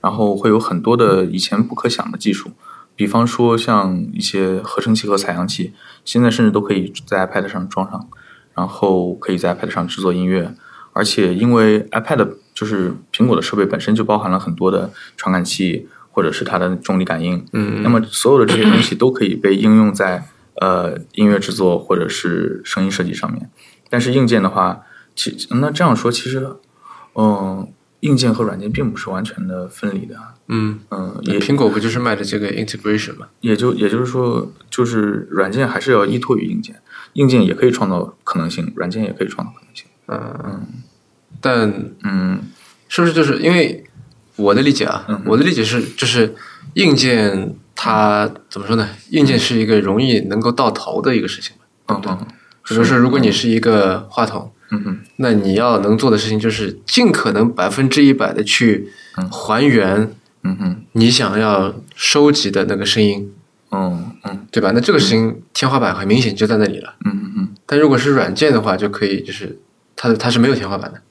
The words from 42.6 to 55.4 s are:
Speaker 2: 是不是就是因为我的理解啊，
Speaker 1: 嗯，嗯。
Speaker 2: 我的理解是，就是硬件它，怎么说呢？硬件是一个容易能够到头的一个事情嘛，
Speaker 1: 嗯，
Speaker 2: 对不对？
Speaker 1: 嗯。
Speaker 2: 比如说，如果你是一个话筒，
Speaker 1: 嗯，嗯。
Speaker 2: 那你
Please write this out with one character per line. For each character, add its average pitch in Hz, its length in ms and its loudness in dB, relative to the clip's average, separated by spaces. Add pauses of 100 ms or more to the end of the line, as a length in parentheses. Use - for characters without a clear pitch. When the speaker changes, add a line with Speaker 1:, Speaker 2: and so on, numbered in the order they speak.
Speaker 2:
是 - 140 -2
不 170 60 4
是 160 60 2
就 160 100 4
是 139 160 0
因 160 120 2
为 170 320 2 (520)
我 101 180 4
的 123 80 4
理 143 120 4
解 107 120 0
啊， - 220 -6
Speaker 1:
嗯， 107 80 -4
嗯。 98 120 -10
Speaker 2:
我 110 100 4
的 143 60 2
理 180 100 0
解 113 100 0
是， 113 180 -2 (140)
就 127 120 -2
是 113 260 2 (400)
硬 165 220 4
件 107 600 2 (200)
它， 107 540 2 (200)
怎 101 100 -12
么 98 60 -10
说 113 100 0
呢？ 101 140 0 (220)
硬 147 140 4
件 131 120 4
是 113 220 0
一 110 60 2
个 107 140 4
容 98 220 0
易 123 200 2
能 98 180 -2
够 117 120 0
到 120 200 2
头 - 300 -6
的 131 140 2
一 110 60 2
个 - 60 -4
事 - 140 -10
情 - 140 -14 (320)
嘛， 104 80 -2
Speaker 1:
嗯， 98 60 -10
Speaker 2:
对 98 100 -6
不 90 60 -4
对？ 107 80 -12
Speaker 1:
嗯。 - 20 -20 (400)
Speaker 2:
比 113 60 -6
如 113 100 4
说， 123 140 4
如 123 140 4
果 139 80 2
你 110 120 4
是 - 160 0
一 113 120 2
个 101 500 2
话 117 160 0
筒， - 260 -10 (200)
Speaker 1:
嗯， 104 160 -4
嗯。 95 120 -6 (180)
Speaker 2:
那 120 160 2
你 98 200 2